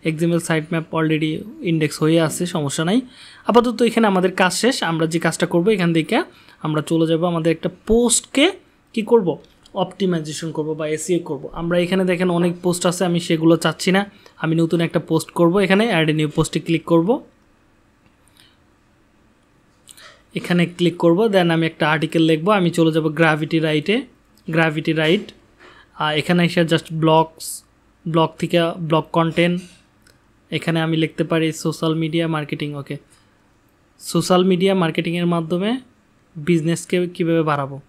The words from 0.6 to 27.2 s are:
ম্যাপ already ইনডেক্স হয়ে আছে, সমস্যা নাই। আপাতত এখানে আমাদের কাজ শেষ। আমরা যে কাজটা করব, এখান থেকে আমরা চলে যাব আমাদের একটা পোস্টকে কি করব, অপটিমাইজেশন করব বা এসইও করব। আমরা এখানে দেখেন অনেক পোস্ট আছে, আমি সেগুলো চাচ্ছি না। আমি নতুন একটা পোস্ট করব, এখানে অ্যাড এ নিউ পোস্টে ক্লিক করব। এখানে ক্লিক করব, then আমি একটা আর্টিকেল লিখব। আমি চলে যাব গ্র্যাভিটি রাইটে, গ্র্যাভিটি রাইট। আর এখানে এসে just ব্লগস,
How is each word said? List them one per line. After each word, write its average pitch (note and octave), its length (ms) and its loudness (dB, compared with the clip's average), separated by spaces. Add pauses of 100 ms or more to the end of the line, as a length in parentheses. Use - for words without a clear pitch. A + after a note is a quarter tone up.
ম্যাপ E3 240 -6
already D#3 420 0 (240)
ইনডেক্স D#3+ 400 -2
হয়ে D#3+ 200 4
আছে, D#3+ 240 -2
সমস্যা D#3+ 400 -4
নাই। G#3+ 160 2 (460)
আপাতত A#3+ 340 2
এখানে A3+ 260 2
আমাদের F#3 280 2
কাজ F#3 180 2
শেষ। F3 300 -2
আমরা E3 240 0
যে E3 120 -2
কাজটা E3+ 260 0
করব, E3+ 240 0
এখান F3+ 240 2
থেকে E3 300 0 (380)
আমরা D3+ 200 -2
চলে D#3+ 260 0
যাব E3 180 0
আমাদের E3 260 0
একটা D#3+ 180 -2 (180)
পোস্টকে A#3+ 640 2 (420)
কি A3+ 80 -4
করব, G#3+ 360 2 (360)
অপটিমাইজেশন E3+ 760 -4
করব D3+ 220 -4
বা D3+ 140 -6
এসইও D#3 320 -2
করব। D3+ 340 -10
আমরা E3+ 260 -2
এখানে F#3 260 0
দেখেন F3+ 240 0
অনেক F3 240 0 (100)
পোস্ট F3 220 0
আছে, F3 200 0
আমি F3 140 2
সেগুলো E3 380 4
চাচ্ছি E3 340 0
না। G3+ 180 2 (280)
আমি D#3+ 180 -2
নতুন E3 260 0
একটা E3 180 -2
পোস্ট D#3+ 320 -2
করব, E3+ 260 2
এখানে G3 300 2
অ্যাড D#3+ 220 2
এ D#3 40 2
নিউ D#3 160 0
পোস্টে D#3 300 -2
ক্লিক D#3+ 240 -2
করব। E3+ 400 2 (3000)
এখানে F3 300 0
ক্লিক F3 320 0
করব, E3+ 280 4
then F#3+ 260 2
আমি E3 140 2
একটা D#3+ 260 0
আর্টিকেল D#3+ 300 0
লিখব। D#3+ 280 2
আমি F#3 220 2
চলে E3 200 2
যাব D#3 180 0
গ্র্যাভিটি D#3 500 0
রাইটে, D#3 420 0 (480)
গ্র্যাভিটি D#3+ 440 0
রাইট। D#3+ 380 0 (640)
আর D#3 220 -2
এখানে F3 280 2
এসে E3+ 160 0
just D#3+ 300 0
ব্লগস, D#3+ 720 0 (440)